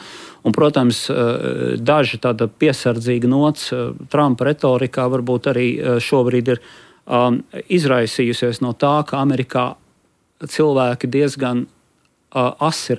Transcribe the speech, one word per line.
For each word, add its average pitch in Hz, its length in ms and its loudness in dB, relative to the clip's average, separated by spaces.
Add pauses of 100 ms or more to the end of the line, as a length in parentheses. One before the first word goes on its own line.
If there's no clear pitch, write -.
(460)
Un, 110 80 2
protams, 135 460 4 (100)
ā, 123 140 0 (560)
daži 135 420 2
tāda 120 240 0
piesardzīga 123 840 0
nots, 147 420 0
ā, 120 140 -4 (240)
Trumpa 139 400 2
retorikā 127 580 0
varbūt 123 400 -2
arī, 123 240 0
ā, 123 300 0
šobrīd 123 500 2
ir, 117 80 -6 (460)
ā, 123 160 2 (560)
izraisījusies 123 840 0
no 120 160 -4
tā, 147 300 2
ka 139 160 -2
Amerikā 131 400 0 (800)
cilvēki 131 640 0
diezgan, 135 560 0
ā, - 800 -8 (240)
asi - 300 -4